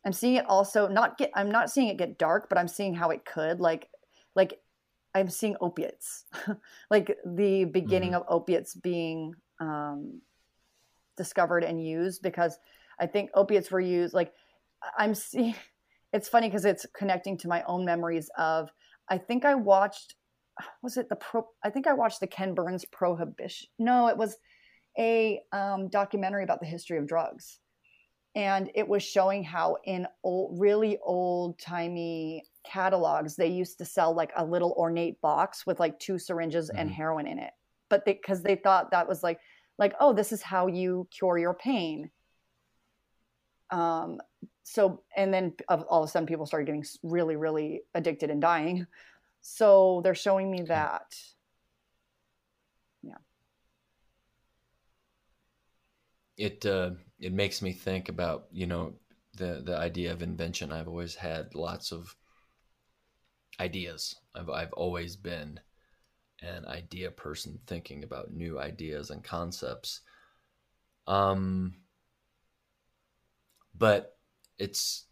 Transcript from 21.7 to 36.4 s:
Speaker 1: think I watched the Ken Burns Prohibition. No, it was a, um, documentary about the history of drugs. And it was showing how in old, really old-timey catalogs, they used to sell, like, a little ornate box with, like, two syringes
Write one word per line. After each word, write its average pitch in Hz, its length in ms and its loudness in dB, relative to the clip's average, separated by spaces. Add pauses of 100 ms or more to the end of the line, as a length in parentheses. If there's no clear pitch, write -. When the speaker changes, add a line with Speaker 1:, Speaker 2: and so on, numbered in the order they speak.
Speaker 1:
think 269 160 -2
I 285 80 6
watched 226 260 0
the 196 80 -2
Ken 190 260 -4
Burns 180 320 -2
Prohibition. - 840 -4 (100)
No, 240 300 6
it 226 100 2
was 208 200 -2 (600)
a, 226 440 2 (100)
um, 196 360 -2
documentary 202 560 -2
about 170 160 0
the 170 60 -8
history 170 320 -6
of 147 100 -2
drugs. - 520 -4 (760)
And 196 400 0
it 214 140 0
was 202 140 2
showing 196 420 2
how 165 400 0
in 180 220 -4 (180)
old, 180 340 -2
really 208 420 4
old-timey 170 1400 -4 (200)
catalogs, 165 720 0
they 175 120 2
used 180 300 -2
to 175 60 -10
sell, 165 300 2
like, 165 220 -2
a 170 80 0
little 175 280 0
ornate 170 480 0
box 156 460 0
with, 185 140 0
like, 160 180 0
two 190 200 -4
syringes 165 520 -4